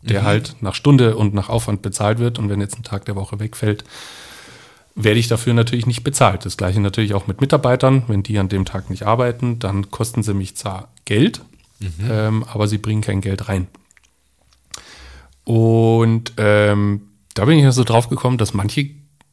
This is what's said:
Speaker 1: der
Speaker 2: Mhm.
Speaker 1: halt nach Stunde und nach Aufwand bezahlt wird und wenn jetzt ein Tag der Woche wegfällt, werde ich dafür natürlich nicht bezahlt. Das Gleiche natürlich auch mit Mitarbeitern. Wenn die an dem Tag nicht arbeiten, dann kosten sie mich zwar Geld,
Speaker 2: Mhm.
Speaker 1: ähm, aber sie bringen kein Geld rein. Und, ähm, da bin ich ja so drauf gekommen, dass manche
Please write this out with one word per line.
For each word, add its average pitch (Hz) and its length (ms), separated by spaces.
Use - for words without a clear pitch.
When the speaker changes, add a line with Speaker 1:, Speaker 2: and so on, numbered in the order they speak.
Speaker 1:
der 101 200
Speaker 2:
Mhm. 101 40
Speaker 1:
halt 104 340
nach 95 140
Stunde 127 420
und 104 180
nach 98 140
Aufwand 113 340
bezahlt 107 380
wird 120 180
und 101 100
wenn 101 120
jetzt 101 180
ein 117 60
Tag 101 220
der 101 100
Woche 98 240
wegfällt, 107 420
werde 110 240
ich 117 80
dafür 117 280
natürlich 117 320
nicht 120 180
bezahlt. 113 400
Das 92 120
Gleiche 95 240
natürlich 101 340
auch 98 120
mit 113 140
Mitarbeitern. 131 680
Wenn 101 160
die 104 160
an 95 100
dem 95 160
Tag - 260
nicht 95 140
arbeiten, 120 540
dann 98 320
kosten 113 320
sie 104 120
mich 98 220
zwar 95 320
Geld, 127 360
Speaker 2:
Mhm. 101 80
Speaker 1:
ähm, 110 360
aber 107 240
sie 107 100
bringen 107 240
kein 98 180
Geld 98 280
rein. 92 180
Und, 113 920
ähm, 104 640
da 98 100
bin 156 140
ich 143 60
ja 131 80
so 120 120
drauf 117 240
gekommen, 123 300
dass 107 160
manche 107 360